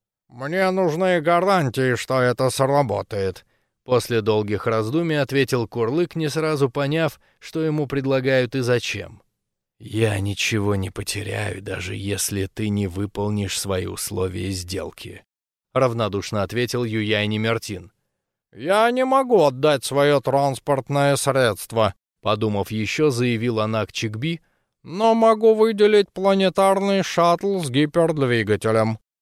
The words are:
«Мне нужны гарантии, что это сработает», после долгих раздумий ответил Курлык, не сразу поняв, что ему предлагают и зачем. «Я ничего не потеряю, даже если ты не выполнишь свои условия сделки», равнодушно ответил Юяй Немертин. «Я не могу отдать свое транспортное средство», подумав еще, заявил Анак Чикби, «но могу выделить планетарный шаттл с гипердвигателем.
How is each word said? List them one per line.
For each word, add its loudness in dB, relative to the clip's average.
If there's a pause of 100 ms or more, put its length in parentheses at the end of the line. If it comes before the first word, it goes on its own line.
(280)
«Мне -2
нужны 0
гарантии, 2
что -2
это 2
сработает», 0 (380)
после 0
долгих 0
раздумий 0
ответил 0
Курлык, -2
не -2
сразу 0
поняв, -2 (180)
что -8
ему -2
предлагают 0
и -2
зачем. -2 (560)
«Я -2
ничего -2
не -4
потеряю, -8
даже -10
если -4
ты -6
не 0
выполнишь -4
свои -4
условия -6
сделки», -10 (500)
равнодушно 0
ответил -2
Юяй 0
Немертин. -4 (640)
«Я 2
не 0
могу 4
отдать 2
свое 2
транспортное 0
средство», 0 (280)
подумав 0
еще, 0
заявил 0
Анак -2
Чикби, -6 (420)
«но 0
могу 4
выделить 4
планетарный 2
шаттл 2
с -6
гипердвигателем. 2 (240)